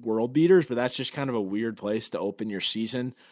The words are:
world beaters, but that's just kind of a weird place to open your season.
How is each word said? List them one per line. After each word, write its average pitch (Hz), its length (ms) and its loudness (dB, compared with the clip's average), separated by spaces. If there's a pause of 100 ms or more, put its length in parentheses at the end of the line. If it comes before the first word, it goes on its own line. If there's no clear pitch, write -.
world 117 320 -2
beaters, 170 320 6
but 123 120 -4
that's 123 200 0
just 131 160 -4
kind 139 160 -4
of 120 80 -2
a 110 60 0
weird 104 340 -4
place 110 340 -2
to - 80 -4
open 101 300 -4
your 98 140 -6
season. 123 520 -2 (180)